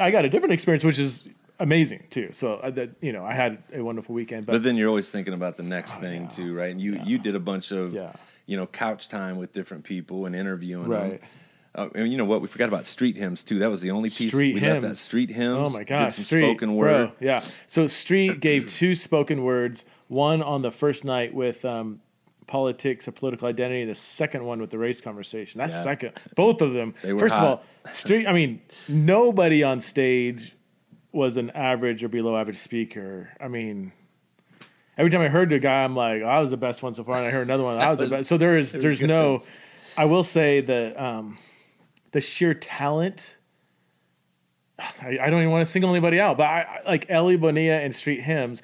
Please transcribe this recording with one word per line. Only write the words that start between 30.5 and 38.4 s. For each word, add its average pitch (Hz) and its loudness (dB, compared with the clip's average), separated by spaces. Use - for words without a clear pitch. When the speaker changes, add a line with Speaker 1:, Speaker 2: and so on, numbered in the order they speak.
Speaker 1:
was 127 0
an 120 -2
average 123 -2
or 120 -4
below 113 0
average 107 -4
speaker. 98 -8
I 139 -10
mean, 107 -8
every 165 4
time 175 4
I 156 4
heard 170 4
the 147 4
guy, 135 2
I'm 131 -2
like, 113 0
"Oh, 110 -4
I 135 4
was 139 0
the 127 -2
best 120 -4
one 127 -6
so 113 -10
far," 127 -2
and 123 0
I 120 0
heard 127 0
another 131 2
one, 120 0
"I 143 4
was 156 2
Speaker 2:
<laughs> - -
That - 2
Speaker 1:
the 127 -4
Speaker 2:
was, 135 0
Speaker 1:
best." 135 -4
So 170 4
there 170 6